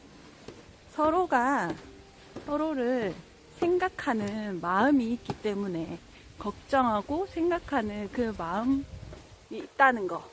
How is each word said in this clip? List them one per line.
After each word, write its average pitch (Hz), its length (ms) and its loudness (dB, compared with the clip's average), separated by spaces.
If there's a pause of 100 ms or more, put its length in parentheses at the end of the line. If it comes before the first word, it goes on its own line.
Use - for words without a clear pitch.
(920)
서로가 277 840 2 (720)
서로를 262 680 0 (440)
생각하는 220 1000 0
마음이 226 520 4
있기 - 300 -4
때문에 185 560 -2 (400)
걱정하고 247 880 0
생각하는 254 840 -2
그 226 260 -2
마음이 233 460 0 (680)
있다는 233 560 4
거. 165 160 -6 (100)